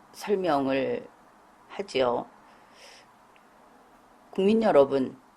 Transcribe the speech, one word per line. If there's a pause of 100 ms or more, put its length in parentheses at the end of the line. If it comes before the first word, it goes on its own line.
(100)
설명을 (600)
하지요. (2000)
국민
여러분, (200)